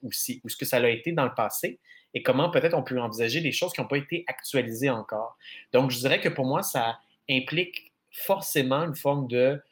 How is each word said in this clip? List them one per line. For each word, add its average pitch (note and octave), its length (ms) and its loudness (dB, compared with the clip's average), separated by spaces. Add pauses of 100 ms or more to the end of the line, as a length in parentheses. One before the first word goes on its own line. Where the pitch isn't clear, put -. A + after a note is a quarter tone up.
aussi, B2 420 -6
ou A#2 40 -8
ce - 60 -8
que - 100 -8
ça B2 140 2
l'a A#2+ 100 6
été A#2 220 0
dans D3+ 140 2
le A#2+ 100 -2
passé, B2 460 -2 (320)
et A#2 100 -6
comment C3+ 260 4
peut-être E3 260 2
on C#3+ 80 0
peut B2 180 -2
envisager A#2 400 -2
des D#3 100 0
choses F3 220 -2
qui - 80 -4
n'ont A#2 60 -6
pas C#3+ 100 0
été E3+ 300 -6
actualisées B2 600 -2
encore. A2+ 460 -4 (380)
Donc, C3 180 6
je A#2+ 80 -2
dirais C3+ 220 2
que - 80 0
pour C#3 160 0
moi, D3+ 180 0
ça A#2 340 0 (320)
implique D3 600 -2 (180)
forcément D3+ 760 0
une E3 100 -4
forme C#3+ 320 0
de B2+ 340 4 (100)